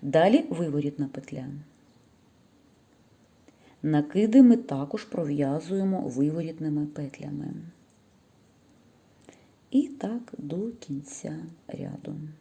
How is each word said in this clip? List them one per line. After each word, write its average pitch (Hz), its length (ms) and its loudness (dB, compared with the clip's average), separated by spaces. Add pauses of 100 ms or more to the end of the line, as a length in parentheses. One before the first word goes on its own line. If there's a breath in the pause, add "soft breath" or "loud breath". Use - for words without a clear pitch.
Далі 170 480 4
виворітна 147 640 -2
петля. 131 320 -10 (2500 soft breath)
Накиди 185 600 6
ми 233 140 10
також 147 460 -4
пров'язуємо 165 960 -2
виворітними 156 840 -2
петлями. 147 680 -10 (2250 soft breath)
І 285 160 2
так 233 500 -8
до 180 420 -6
кінця 147 600 -10 (280)
ряду. - 480 -10 (260)